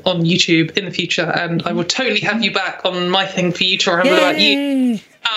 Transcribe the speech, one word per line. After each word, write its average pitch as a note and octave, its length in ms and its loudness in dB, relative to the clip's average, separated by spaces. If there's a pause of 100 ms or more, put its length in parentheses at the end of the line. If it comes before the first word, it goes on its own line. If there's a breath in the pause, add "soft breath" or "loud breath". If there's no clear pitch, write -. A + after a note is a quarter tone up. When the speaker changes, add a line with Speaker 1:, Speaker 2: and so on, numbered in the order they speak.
Speaker 1:
on F3 180 0
YouTube E3 540 2
in E3+ 80 -4
the F3+ 60 -8
future, E3+ 440 -2
and E3+ 280 -2
I F3 80 -2
will F3 140 -2
totally A3+ 360 -2
have G#3+ 220 -2
you F#3+ 80 0
back F#3 320 -4
on F3+ 260 -2
my F#3+ 160 2
thing F3+ 280 -2
for F#3 100 0
you F#3 140 0
to F#3+ 180 0
ramble F3+ 200 4
about - 240 2
you. C#4+ 100 4 (100)
Speaker 2:
Yay. C4 440 0 (340)